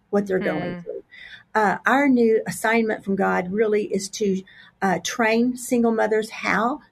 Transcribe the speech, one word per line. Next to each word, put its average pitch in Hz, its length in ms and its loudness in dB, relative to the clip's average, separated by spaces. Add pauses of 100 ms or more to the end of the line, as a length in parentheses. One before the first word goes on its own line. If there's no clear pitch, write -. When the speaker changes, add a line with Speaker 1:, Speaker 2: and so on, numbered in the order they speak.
(100)
Speaker 1:
what 202 160 0
they're 185 120 0
going 180 380 -4
Speaker 2:
Hmm. 175 60 -14
Speaker 1:
through. - 200 -12 (500)
Uh, 208 320 0
our 277 240 4
new 226 380 4
assignment 220 580 -2
from 196 120 -2
God 185 360 0
really 214 400 0
is 196 180 -4
to, 196 300 -2 (400)
uh, 185 220 0
train 233 540 0
single 233 340 0
mothers 220 400 0
how 220 500 -2 (120)